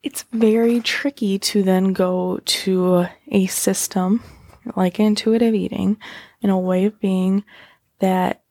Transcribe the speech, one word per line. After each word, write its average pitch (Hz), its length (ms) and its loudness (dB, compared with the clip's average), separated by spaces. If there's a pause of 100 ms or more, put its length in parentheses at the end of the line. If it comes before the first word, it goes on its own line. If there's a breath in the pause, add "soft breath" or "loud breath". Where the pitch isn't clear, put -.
it's - 300 -12
very 233 480 2
tricky 220 580 -2
to 202 240 0
then 190 320 2
go 185 520 -2
to 185 600 2 (220)
a 190 200 2
system 190 760 -2 (520 loud breath)
like 185 240 0
intuitive 220 540 2
eating 190 440 -2 (440 loud breath)
and 202 100 2
a 190 60 2
way 185 280 0
of 208 140 -4
being 190 440 0 (560 loud breath)
that 185 520 0